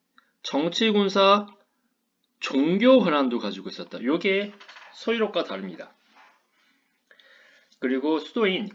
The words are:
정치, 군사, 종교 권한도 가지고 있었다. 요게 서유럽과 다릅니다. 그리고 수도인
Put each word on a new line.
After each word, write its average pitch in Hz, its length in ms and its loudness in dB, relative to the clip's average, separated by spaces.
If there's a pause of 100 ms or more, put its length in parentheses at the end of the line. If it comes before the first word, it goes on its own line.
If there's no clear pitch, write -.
(420)
정치, 170 500 -2
군사, 202 560 4 (920)
종교 196 600 4
권한도 143 400 2
가지고 95 300 -8
있었다. - 340 -14
요게 190 500 -2 (400)
서유럽과 214 500 -4
다릅니다. - 500 -12 (1900)
그리고 135 400 -2
수도인 185 560 -2